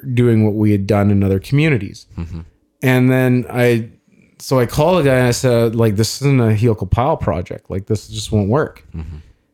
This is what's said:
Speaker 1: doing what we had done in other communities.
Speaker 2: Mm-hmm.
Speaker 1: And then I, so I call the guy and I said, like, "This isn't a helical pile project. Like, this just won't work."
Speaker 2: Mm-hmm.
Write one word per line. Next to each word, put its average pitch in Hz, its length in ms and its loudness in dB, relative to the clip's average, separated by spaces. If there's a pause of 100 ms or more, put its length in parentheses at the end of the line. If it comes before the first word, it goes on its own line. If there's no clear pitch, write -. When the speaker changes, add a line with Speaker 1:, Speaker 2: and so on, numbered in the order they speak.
(140)
Speaker 1:
doing 117 300 4
what 104 100 0
we 107 180 2
had 98 140 0
done 104 240 2
in 98 120 2
other 98 180 0
communities. 139 680 -2 (100)
Speaker 2:
Mm-hmm. 85 240 -10 (420)
Speaker 1:
And 127 280 2
then 127 400 2
I, 120 380 0 (500)
so - 220 -2
I 120 60 0
call 160 300 0
the 165 60 0
guy 135 140 2
and 127 100 2
I 120 60 2
said, 117 420 0
like, 113 220 0
"This 110 260 -2
isn't 139 180 2
a 110 140 2
helical 107 320 0
pile 143 320 0
project. - 500 -6
Like, 98 180 -8
this 107 220 -4
just 107 240 -10
won't 104 160 0
work." 139 360 -2 (120)
Speaker 2:
Mm-hmm. 80 200 -12 (380)